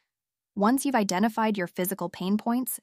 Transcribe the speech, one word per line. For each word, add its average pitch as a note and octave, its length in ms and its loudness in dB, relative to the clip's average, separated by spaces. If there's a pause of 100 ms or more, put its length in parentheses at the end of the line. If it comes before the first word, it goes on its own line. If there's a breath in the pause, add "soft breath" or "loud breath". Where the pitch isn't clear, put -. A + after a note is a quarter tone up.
(560)
Once A3+ 280 2
you've C4+ 120 0
identified G#3+ 640 0
your F3 100 -2
physical F#3 420 -4
pain F#3+ 260 -2
points, A#3 480 -4